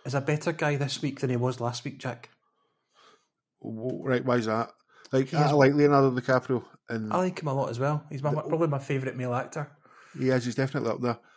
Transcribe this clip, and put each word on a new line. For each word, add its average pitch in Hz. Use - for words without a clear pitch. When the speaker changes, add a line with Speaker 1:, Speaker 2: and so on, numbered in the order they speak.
Speaker 1:
is 131
a 143
better 151
guy 151
this 139
week 139
than 131
he 123
was 123
last 120
week, 135
Jack. -
Speaker 2:
W-, 117
right, 127
why 123
is 117
that? 113
Like, 135
Speaker 1:
He 170
Speaker 2:
I 151
Speaker 1:
is 147
Speaker 2:
like 139
Leonardo 143
DiCaprio, 127
and 110
Speaker 1:
I 170
like 185
him 156
a 135
lot 135
as 117
well. 147
He's 135
my, 147
Speaker 2:
the 151
Speaker 1:
probably 160
my 139
favourite 131
male 127
actor. 139
Speaker 2:
He 131
is, 127
he's 120
definitely 131
up -
there. 120